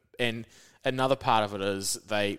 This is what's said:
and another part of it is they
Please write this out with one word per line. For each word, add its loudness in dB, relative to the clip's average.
and -2
another 2
part 2
of -4
it -6
is -2
they 0